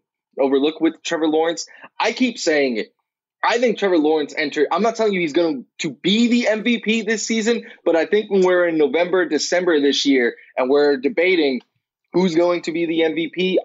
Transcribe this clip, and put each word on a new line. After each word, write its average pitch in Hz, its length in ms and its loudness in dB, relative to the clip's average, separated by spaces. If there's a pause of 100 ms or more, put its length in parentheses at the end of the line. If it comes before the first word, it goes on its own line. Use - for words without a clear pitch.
(400)
overlook 139 400 0
with 156 240 -2
Trevor 160 240 -4
Lawrence. 160 400 0 (320)
I 214 140 0
keep 247 260 -2
saying 139 380 0
it. - 180 -8 (500)
I 208 120 0
think 240 200 0
Trevor 185 200 0
Lawrence 151 400 0
entered, 147 340 -2
I'm 170 100 0
not 226 140 0
telling 220 160 0
you 190 80 -2
he's 160 140 -2
going 156 320 0 (140)
to 165 120 -6
be 214 380 0
the 240 180 0
M 214 160 -2
V 240 160 0
P 220 220 -2
this 214 260 -4
season, 226 380 -2 (180)
but 165 100 0
I 160 120 2
think 208 260 -2
when 196 100 2
we're 180 280 2
in 160 80 -2
November, 165 480 0
December 165 560 0
this 139 240 2
year, 127 300 2 (200)
and 127 140 -2
we're 143 260 4
debating 143 640 0 (540)
who's 175 220 2
going 175 260 2
to 160 100 -8
be 170 140 -2
the 165 180 0
M 156 120 0
V 165 120 -4
P, 185 380 -2